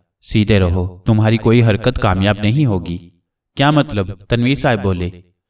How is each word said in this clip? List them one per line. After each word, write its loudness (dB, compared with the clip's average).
"सीधे 2
रहो, -2
तुम्हारी 2
कोई 4
हरकत 0
कामयाब 0
नहीं 0
होगी।" -6
"क्या 0
मतलब?" -2
तनवीर 0
साहब -2
बोले। -4